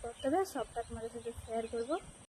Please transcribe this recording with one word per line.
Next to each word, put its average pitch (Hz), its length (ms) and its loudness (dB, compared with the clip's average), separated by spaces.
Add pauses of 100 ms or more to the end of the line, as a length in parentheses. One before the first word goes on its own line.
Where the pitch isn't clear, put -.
করতে 233 240 -4
হবে 302 180 8
সবটা 247 420 -2
তোমাদের 226 260 -4
সাথে 233 180 -4 (100)
শেয়ার 226 260 0
করবো। 233 280 0 (360)